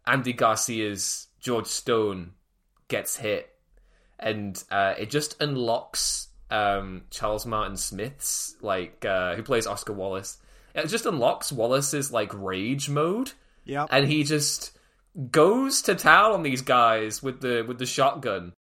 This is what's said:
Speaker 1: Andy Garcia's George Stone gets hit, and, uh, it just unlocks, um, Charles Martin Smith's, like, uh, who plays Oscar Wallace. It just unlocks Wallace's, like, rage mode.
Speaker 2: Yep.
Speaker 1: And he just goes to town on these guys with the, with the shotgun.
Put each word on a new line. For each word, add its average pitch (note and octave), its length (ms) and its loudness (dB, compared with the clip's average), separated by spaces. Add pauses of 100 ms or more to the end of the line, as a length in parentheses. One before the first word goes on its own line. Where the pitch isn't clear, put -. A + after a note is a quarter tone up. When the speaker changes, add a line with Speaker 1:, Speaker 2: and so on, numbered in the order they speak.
Speaker 1:
Andy B2 260 0
Garcia's A2 960 0 (140)
George A#2 260 -2
Stone G2 680 -2 (560)
gets - 280 -4
hit, G#2 360 -4 (680)
and, G#2+ 520 -4
uh, G2 280 2
it G#2 120 -8
just D3 320 -2
unlocks, - 880 -2 (220)
um, G2 600 0
Charles G#2+ 340 -4
Martin G#2+ 320 -2
Smith's, - 880 -6
like, F#2+ 420 -4
uh, F#2 300 0
who A2 80 -6
plays A2+ 240 0
Oscar G#2 260 -8
Wallace. F#2+ 460 -6 (360)
It D#3 120 -2
just G#3+ 200 -2
unlocks C#3+ 460 0
Wallace's, C3+ 600 0
like, G#2+ 220 0
rage G2+ 540 -4
mode. E3+ 440 0 (320)
Speaker 2:
Yep. C#3+ 260 -4
Speaker 1:
And C#3 160 4
he D3+ 160 2
just D3 480 0 (640)
goes A#3 500 6
to G3 140 2
town F#3+ 360 6
on F3+ 120 0
these C3 180 0
guys A2+ 580 4
with C3 200 -6
the, A#2+ 260 0
with A#2+ 140 -8
the B2+ 60 -2
shotgun. B2 760 0